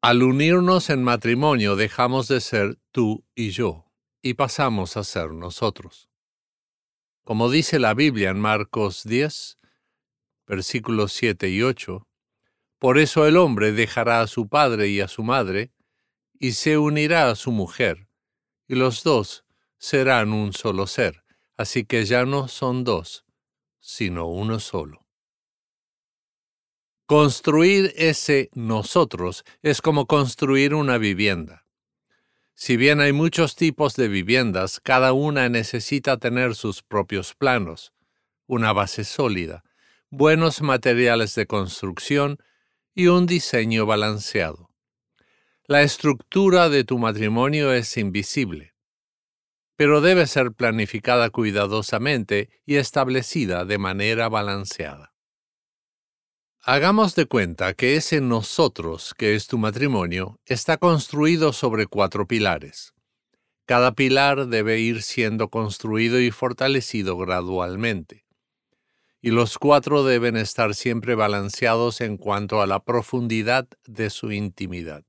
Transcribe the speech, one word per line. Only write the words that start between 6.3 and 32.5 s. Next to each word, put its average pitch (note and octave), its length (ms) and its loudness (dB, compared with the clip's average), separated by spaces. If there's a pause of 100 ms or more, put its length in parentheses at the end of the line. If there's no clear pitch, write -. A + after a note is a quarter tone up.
Como A#2 260 0
dice D#3 300 2
la A2 120 4
Biblia A2+ 380 2
en F#2+ 80 -2
Marcos G#2+ 640 -2
diez, C3 560 -4 (880)
versículos G#2+ 680 -4
siete G2+ 360 -2
y F#2+ 140 -2
ocho, G#2+ 440 -6 (720)
«Por C3 200 4
eso D3+ 280 4
el D#3 100 6
hombre A2 360 4
dejará A#2 480 0
a A2 80 0
su A2 200 -6
padre A#2+ 400 2
y G2+ 120 0
a G2 80 -2
su - 160 -10
madre, A2+ 480 -2 (680)
y B2+ 140 -4
se D3+ 260 0
unirá D3+ 500 2
a A2+ 60 2
su - 160 -6
mujer, G2 560 -2 (640)
y C3 80 -4
los B2+ 260 0
dos B2 420 0 (320)
serán B2+ 560 2
un G#2+ 200 -2
solo G2 340 -4
ser, - 380 -4 (320)
así A2+ 280 -4
que A2+ 200 0
ya B2 220 2
no C3+ 200 -4
son B2+ 380 -4
dos, F#2 400 -6 (560)
sino F2 460 -6
uno G#2 340 -4
solo». D2+ 440 -10 (2000)
Construir D#3+ 840 4
ese D3+ 600 0
nosotros A2 880 -2 (180)
es D3 180 0
como D3 280 0
construir C#3 680 2
una C#3 240 0
vivienda. G2 640 -2 (880)